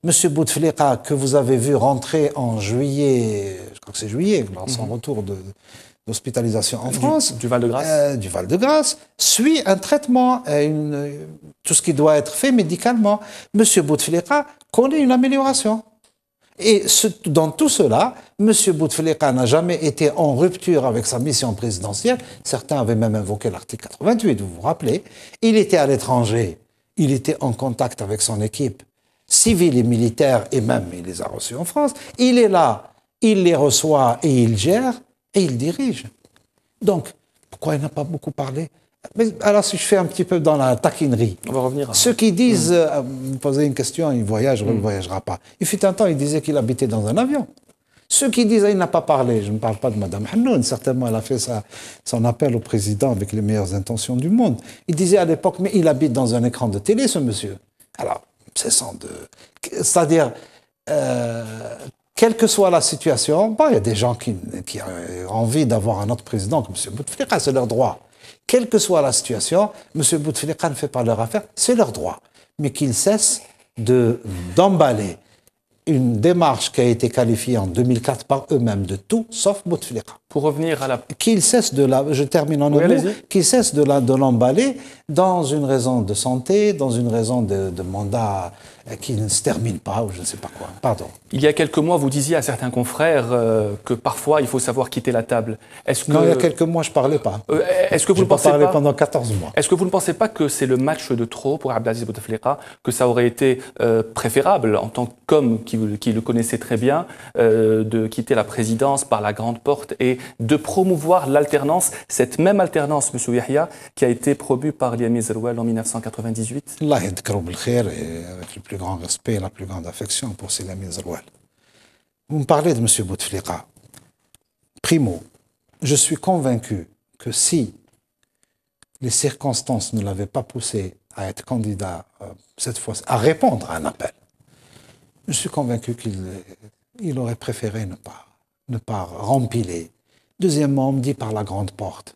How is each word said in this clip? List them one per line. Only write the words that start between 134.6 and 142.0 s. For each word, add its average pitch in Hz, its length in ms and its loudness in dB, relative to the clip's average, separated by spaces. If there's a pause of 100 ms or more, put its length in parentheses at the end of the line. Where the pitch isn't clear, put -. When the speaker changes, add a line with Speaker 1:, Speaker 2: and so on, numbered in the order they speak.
Speaker 1:
je 180 40 -4
suis 175 160 -4
convaincu 120 460 -4
qu'il, 107 240 -8 (800)
il 165 220 -6
aurait 117 160 -6
préféré 110 500 -8
ne 90 80 -10
pas, - 320 -20 (420)
ne 120 100 -6
pas 101 260 -6
rempiler. 104 880 -4 (480)
Deuxièmement, 143 500 0
on - 20 -2
me 135 80 -2
dit 131 140 -2
par 110 180 -8
la 107 100 -4
grande 98 300 -6
porte. - 440 -14